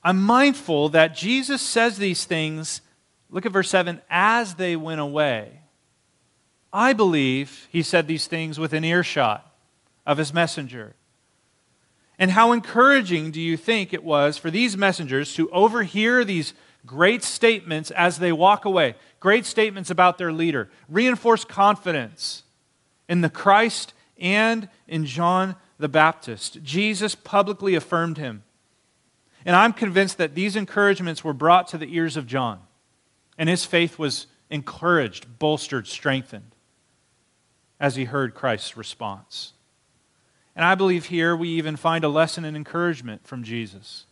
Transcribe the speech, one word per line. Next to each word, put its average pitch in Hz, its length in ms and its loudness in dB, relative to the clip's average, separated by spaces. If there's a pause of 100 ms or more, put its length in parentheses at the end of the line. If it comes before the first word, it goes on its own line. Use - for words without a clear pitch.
I'm 185 200 2
mindful 208 680 2
that 160 260 4
Jesus 254 460 -4
says 226 340 0
these 196 300 -2
things, 156 560 -4 (480)
look 185 160 -6
at 196 60 -2
verse 190 180 0
seven, 175 400 0
"as 202 460 2
they 180 200 -2
went 156 240 -6
away." 143 640 -2 (1080)
I 233 220 2
believe 143 800 0
he 170 100 0
said 165 240 2
these 156 200 -4
things 160 320 -8
within 156 260 -2
earshot 123 680 0 (540)
of 143 140 0
his 151 160 -4
messenger. 135 600 -4 (1200)
And 185 140 2
how 233 200 6
encouraging 226 760 2
do 156 100 -10
you 165 160 -2
think 208 360 -2
it 175 120 -8
was 147 320 2
for 165 140 -6
these 208 260 0
messengers 160 580 -2
to 160 160 0
overhear 220 720 2
these 185 300 -4 (340)
great 175 380 2
statements 170 680 0
as 175 280 0
they 175 120 0
walk 185 360 4
away? 165 280 2 (240)
Great 208 280 2
statements 202 440 -2
about 180 280 4
their 170 140 -4
leader. 160 380 -2 (160)
Reinforced 233 640 2
confidence 185 960 -2 (680)
in 175 140 0
the 160 80 0
Christ - 640 2 (240)
and 208 500 -2 (180)
in 156 200 -4
John 180 500 -2 (220)
the 147 100 -4
Baptist. 156 720 0
Jesus 202 520 -2
publicly 196 600 0
affirmed 165 440 -2
him. 113 260 -10 (1000)
And 180 100 4
I'm 220 160 6
convinced 196 460 0
that 151 160 -2
these 190 220 -2
encouragements 190 680 -2
were 151 100 -4
brought 170 340 4
to 170 100 -10
the 151 160 -10
ears 165 220 -2
of 135 100 -8
John, 113 360 -4 (760)
and 160 120 -2
his 175 160 0
faith 170 340 0
was 147 280 -4 (240)
encouraged, 147 880 -4
bolstered, 147 480 -2
strengthened 127 640 -6 (1300)
as 139 160 -2
he 131 80 -4
heard 123 300 -4
Christ's 113 420 -6
response. - 760 -14 (1040)
And 165 80 0
I 185 100 4
believe 185 320 0
here 170 300 0
we 170 120 -6
even 156 280 -4
find 165 280 -2
a 151 40 0
lesson 160 360 0
in 151 120 -8
encouragement 151 720 -6
from 123 160 -12
Jesus. 110 680 -12